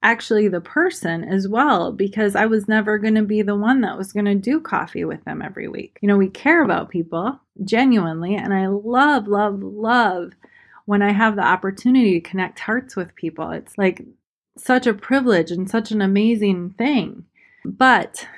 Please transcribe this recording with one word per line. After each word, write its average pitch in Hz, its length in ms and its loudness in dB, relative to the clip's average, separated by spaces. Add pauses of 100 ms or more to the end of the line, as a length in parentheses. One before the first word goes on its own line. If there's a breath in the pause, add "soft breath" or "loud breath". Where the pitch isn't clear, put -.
actually 214 440 2
the 175 120 -4
person 175 640 -2
as 196 240 -2
well, 220 420 2
because 202 460 -2
I 214 80 2
was 220 240 0
never 214 300 2
gonna 214 240 2
be 214 180 0
the 202 160 0
one 240 240 2
that 208 160 -2
was 190 160 -10
gonna 202 220 0
do 240 260 0
coffee 180 440 -6
with 160 200 -8
them 160 160 -10
every - 260 -12
week. - 360 -14
You 202 60 0
know, 202 100 6
we 190 100 4
care 311 340 4
about 170 280 0
people 175 500 -6 (240)
genuinely, 196 720 2
and 202 160 -4
I 190 140 0
love, 240 600 0
love, 202 360 0
love 202 720 -2 (520 soft breath)
when 202 160 0
I 202 120 2
have 214 240 2
the 190 60 -4
opportunity 196 800 2
to - 80 -14
connect 185 320 -6
hearts 254 340 -6
with 180 200 -8
people. 160 360 -10
It's, - 280 -14
like, 185 260 0 (540)
such 254 280 0
a 220 80 2
privilege 220 560 0
and 185 180 -4
such 226 220 -2
an 214 120 0
amazing 196 760 0
thing. 254 480 -2 (400 loud breath)
But, - 720 0